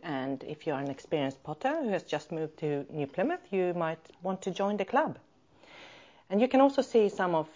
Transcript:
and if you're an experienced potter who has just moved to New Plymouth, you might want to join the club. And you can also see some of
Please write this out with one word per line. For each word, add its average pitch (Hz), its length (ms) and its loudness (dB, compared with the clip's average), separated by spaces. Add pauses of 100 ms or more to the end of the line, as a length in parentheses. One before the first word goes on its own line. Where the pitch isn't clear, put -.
and 135 400 -6
if - 240 -10
you're 143 100 0
an 139 140 -4
experienced 139 520 -4
potter 277 380 -2
who 240 80 -2
has 180 140 0
just - 280 -6
moved 156 280 -6
to 143 320 -2
New 147 160 -4
Plymouth, 294 440 -4
you 180 220 2
might 165 380 -4 (100)
want 185 220 -4
to 190 80 -4
join 202 260 0
the 196 80 -2
club. 247 320 0 (1120)
And 196 100 2
you 247 80 6
can 262 140 6
also 277 220 6
see 214 260 4
some 185 240 0
of 156 220 0